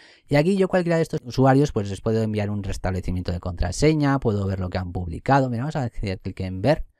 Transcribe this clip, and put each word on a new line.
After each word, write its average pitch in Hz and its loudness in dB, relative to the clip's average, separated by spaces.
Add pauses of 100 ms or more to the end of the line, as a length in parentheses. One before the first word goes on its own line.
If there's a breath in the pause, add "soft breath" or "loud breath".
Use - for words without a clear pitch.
(280 loud breath)
Y 143 0
aquí 170 4
yo 190 2
cualquiera 170 2
de 165 4
estos 156 -4
usuarios, 131 4
pues 101 -4
les 98 -8
puedo 113 0
enviar 107 -2
un 101 -4
restablecimiento 90 -4
de 87 -4
contraseña, 139 2
puedo 104 0
ver 95 -2
lo 92 -4
que 95 -4
han 90 -6
publicado. 95 0
Mira, 120 -4
vamos 151 -4
a 139 -2
hacer 101 -4
clic 98 -8
en 95 -6
ver 143 2 (140)